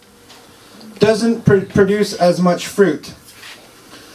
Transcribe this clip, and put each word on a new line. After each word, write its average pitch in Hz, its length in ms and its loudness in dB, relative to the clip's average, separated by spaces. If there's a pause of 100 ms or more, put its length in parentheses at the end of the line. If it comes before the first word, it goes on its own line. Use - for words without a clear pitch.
(1000)
doesn't 226 440 0
pr-, 202 220 2
produce 202 480 0
as 175 260 0
much 175 280 -2
fruit. 165 440 -2 (1040)